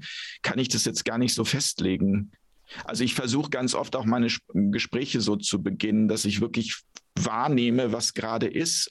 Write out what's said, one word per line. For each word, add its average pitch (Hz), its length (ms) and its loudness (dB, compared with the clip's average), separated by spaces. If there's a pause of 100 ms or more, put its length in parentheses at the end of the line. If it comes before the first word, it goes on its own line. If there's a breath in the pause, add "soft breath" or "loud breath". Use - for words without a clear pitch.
(420 loud breath)
kann - 180 -2
ich 127 100 0
das 113 160 0
jetzt 110 200 -2
gar 117 120 -2
nicht 123 160 2
so 113 120 0
festlegen. 98 840 0 (520 loud breath)
Also 117 200 -2
ich 120 100 0
versuche 139 380 0
ganz 127 240 -2
oft - 200 -2
auch 127 100 -4
meine 117 280 4
Sp-, - 180 -10 (200)
Gespräche 117 500 -2
so 104 140 2
zu 101 260 -2
beginnen, 107 460 2
dass 107 180 0
ich 104 160 0
wirklich 117 400 -2 (360)
wahrnehme, 123 760 2
was 117 200 -2
gerade 113 340 0
ist - 440 -2